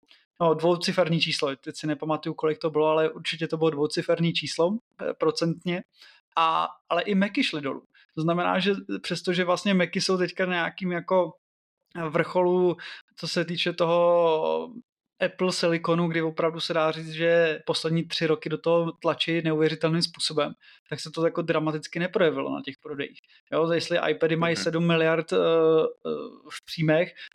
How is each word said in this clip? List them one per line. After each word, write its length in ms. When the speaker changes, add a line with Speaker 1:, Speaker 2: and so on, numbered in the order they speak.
Speaker 1:
no, 140
dvouciferný 680
číslo. 360
Teď 200
si 100
nepamatuju, 480
kolik 240
to 120
bylo, 160
ale 240
určitě 380
to 80
bylo 140
dvouciferný 640
číslo, 440
eh, 120
procentně. 680
A, 320
ale 140
i 120
Macy 300
šly 160
dolů. 220
To 80
znamená, 360
že 160
přestože 420
vlastně 300
Macy 260
jsou 180
teďka 280
na 60
nějakým 400
jako 400
vrcholu, 680
co 120
se 160
týče 280
toho 1000
Apple 280
Siliconu, 560
kdy 140
opravdu 380
se 140
dá 160
říct, 200
že 560
poslední 380
tři 220
roky 220
do 100
toho 340
tlačí 500
neuvěřitelným 600
způsobem, 500
tak 120
se 100
to 140
jako 180
dramaticky 560
neprojevilo 560
na 80
těch 200
prodejích. 360
Jo, 200
jestli 260
iPady 260
mají 180
Speaker 2:
Mhm. 80
Speaker 1:
sedm 240
miliard, 460
eh, 40
eh, 760
v 140
příjmech, 500